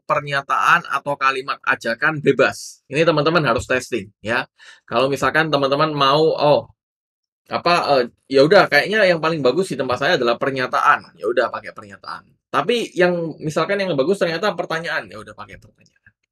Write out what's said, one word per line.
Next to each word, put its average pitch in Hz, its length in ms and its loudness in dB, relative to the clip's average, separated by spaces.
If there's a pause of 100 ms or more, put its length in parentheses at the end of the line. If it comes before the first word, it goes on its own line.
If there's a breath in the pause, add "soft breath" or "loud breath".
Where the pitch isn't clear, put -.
pernyataan, 143 800 0
atau 139 320 -6
kalimat 135 480 -4
ajakan, 143 560 -2
bebas. 127 640 0
Ini 139 160 -2
teman-teman 160 400 2
harus 120 240 0
testing, 123 560 -4
ya. 123 240 -4 (400 loud breath)
Kalau 127 240 0
misalkan 143 400 0
teman-teman 143 480 2
mau, 139 240 4 (160)
"Oh, 147 320 4 (800)
apa, 170 240 0 (240)
eh, 123 60 4 (260)
ya 135 160 6
udah, 175 240 6
kayaknya 180 400 2
yang 170 80 2
paling 160 240 -2
bagus 180 320 0
di - 80 -10
tempat 123 240 -2
saya 160 160 2
adalah 117 160 0
pernyataan." 131 800 0
Ya 82 80 -8
udah, 120 240 0
pakai 104 240 -12
pernyataan. 98 560 -18 (240)
Tapi 180 400 -2
yang 175 480 -2
misalkan 165 400 -2
yang 175 160 -4
bagus 175 240 0
ternyata 175 320 -2
pertanyaan, 160 560 -8
ya 101 80 -16
udah, 104 160 -16
pakai 101 240 -18
pertanyaan, - 560 -20 (180)